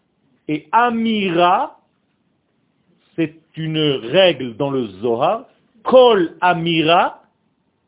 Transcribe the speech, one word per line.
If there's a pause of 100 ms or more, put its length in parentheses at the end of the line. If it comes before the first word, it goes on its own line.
(480)
Et
Amira, (1400)
c'est (200)
une
règle
dans
le
Zohar, (360)
Kol
Amira (640)